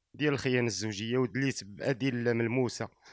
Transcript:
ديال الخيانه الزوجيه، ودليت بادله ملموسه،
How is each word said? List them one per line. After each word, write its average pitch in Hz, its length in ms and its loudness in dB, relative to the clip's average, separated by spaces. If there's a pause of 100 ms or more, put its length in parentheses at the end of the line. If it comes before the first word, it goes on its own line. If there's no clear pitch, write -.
(140)
ديال 147 200 2
الخيانه 123 340 2
الزوجيه، 107 500 -2
ودليت 127 460 0
بادله 120 720 0
ملموسه، 117 540 0 (260)